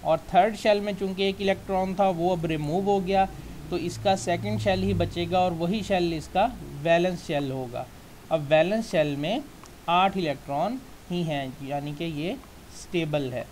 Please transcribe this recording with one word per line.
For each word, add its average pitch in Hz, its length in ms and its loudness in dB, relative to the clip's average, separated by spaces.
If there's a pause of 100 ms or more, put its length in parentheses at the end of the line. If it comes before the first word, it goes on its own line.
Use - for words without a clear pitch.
और 156 240 2
third 196 300 4
shell 208 240 4
में 208 140 -4
चूँकि 190 300 -2
एक 196 160 0
electron 190 540 0
था 196 160 4
वो 170 220 2
अब 165 140 -2
remove 160 380 0
हो 202 160 4
गया, 190 240 2 (460)
तो 175 80 -2
इसका 180 400 0
second 196 420 -2
shell 190 220 2
ही 196 140 2
बचेगा 170 440 0
और 180 140 2
वही 175 280 0
shell 175 320 2
इसका 175 300 0 (380)
valence 170 420 2
shell 143 260 -2
होगा। 127 340 -6 (460)
अब 160 180 0
valence 180 420 4
shell 147 260 2
में 180 260 -2 (480)
आठ 190 260 4
electron 160 640 -2 (320)
ही 175 120 0
हैं, 139 300 -2 (120)
यानी 143 300 -4
कि 156 100 -6
ये 165 320 -4 (400)
stable 151 560 -2
है। 120 200 -4